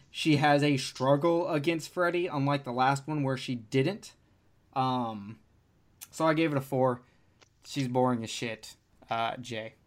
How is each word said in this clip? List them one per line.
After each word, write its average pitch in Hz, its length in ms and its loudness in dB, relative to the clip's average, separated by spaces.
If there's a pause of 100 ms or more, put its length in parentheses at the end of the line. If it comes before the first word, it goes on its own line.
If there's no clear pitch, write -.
(120)
she 156 260 2
has 143 260 6
a 147 140 4
struggle 143 720 2
against 160 420 -2
Freddy, 175 360 0
unlike 143 360 0
the 123 80 -8
last 131 360 0
one 151 160 -4
where 135 140 -2
she 127 180 -6
didn't. 135 580 -2 (600)
Um, 120 640 -4 (720)
so 160 160 -2
I 160 80 4
gave 160 160 2
it 143 60 0
a 131 40 -2
four. 127 400 0 (640)
She's 139 220 -4
boring 123 360 2
as 110 60 -8
shit. - 460 -10 (340)
Uh, 113 280 -2
Jay. 113 360 -10 (140)